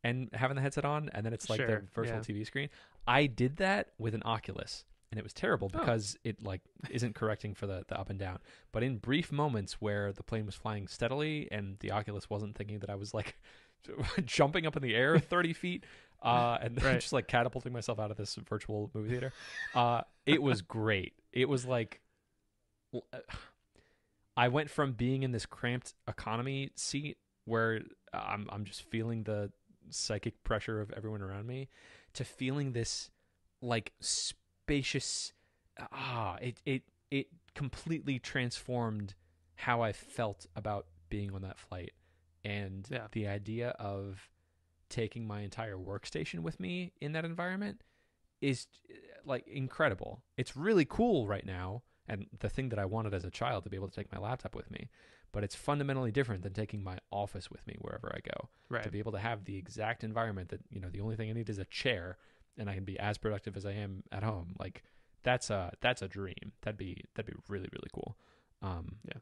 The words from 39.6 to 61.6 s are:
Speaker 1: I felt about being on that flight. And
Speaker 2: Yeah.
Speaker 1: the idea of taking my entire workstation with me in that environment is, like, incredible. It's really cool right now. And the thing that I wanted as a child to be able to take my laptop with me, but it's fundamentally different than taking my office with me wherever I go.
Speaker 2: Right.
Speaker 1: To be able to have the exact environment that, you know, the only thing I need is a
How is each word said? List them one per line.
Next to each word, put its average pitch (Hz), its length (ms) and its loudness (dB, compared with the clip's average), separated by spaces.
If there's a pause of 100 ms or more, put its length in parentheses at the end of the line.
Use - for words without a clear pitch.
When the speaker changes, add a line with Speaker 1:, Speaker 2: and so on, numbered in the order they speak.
Speaker 1:
I 110 120 4
felt - 520 -4 (100)
about 104 320 -2 (220)
being 101 240 -2
on 95 100 -6
that 95 140 -10
flight. - 360 -10 (500)
And 101 480 -4
Speaker 2:
Yeah. 117 200 -4
Speaker 1:
the 107 160 0
idea 110 420 -2 (100)
of 98 500 -6 (600)
taking 113 380 -2
my 104 140 -4
entire 104 360 -6
workstation 101 640 -6
with 165 200 -4
me 180 420 -4
in 151 120 -4
that 160 120 -2
environment 185 560 -4 (600)
is, 135 260 2 (580)
like, 135 220 -2
incredible. 131 760 0 (160)
It's - 180 -2
really 170 300 6
cool 196 420 4
right 101 180 0
now. 95 360 -4 (280)
And 104 180 -4 (120)
the 107 100 0
thing 131 200 0
that 107 100 0
I 98 60 2
wanted 107 280 0
as 90 120 -2
a 92 40 -4
child 117 360 -2
to 101 40 -8
be 98 60 -6
able 95 140 -4
to - 60 -14
take 101 180 -6
my 98 60 -6
laptop 110 360 -4
with - 160 -10
me, - 180 -8 (440)
but 104 100 0
it's 101 120 -4
fundamentally 139 540 2
different 110 320 2
than 95 120 -6
taking 104 280 -4
my 92 180 -6 (120)
office 98 400 -4
with - 160 -14
me - 140 -10
wherever - 340 -6
I - 60 -6
go. - 260 -6 (220)
Speaker 2:
Right. 113 140 -2
Speaker 1:
To 107 60 -4
be 101 100 -4
able 107 120 -4
to 98 80 -4
have 107 240 -2
the 98 140 -6
exact 107 480 -4
environment 107 440 -2
that, 95 120 -8 (100)
you 98 80 -8
know, 90 100 -6
the 98 120 -6
only 110 160 -2
thing 110 120 -2
I 110 40 -2
need 113 160 -2
is 104 80 -2
a 95 80 -4